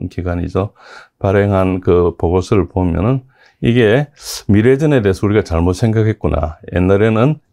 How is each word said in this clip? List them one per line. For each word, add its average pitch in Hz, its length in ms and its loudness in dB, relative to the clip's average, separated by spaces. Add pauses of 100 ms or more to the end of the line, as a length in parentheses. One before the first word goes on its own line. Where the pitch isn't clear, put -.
(100)
기관이죠. 87 640 -6 (480)
발행한 95 600 0
그 87 380 2
보고서를 90 500 0
보면은 92 540 -2 (380)
이게 120 480 2 (400)
미래전에 131 520 2
대해서 98 260 0
우리가 101 180 0
잘못 85 300 0
생각했구나. 104 840 -2 (160)
옛날에는 110 600 2 (160)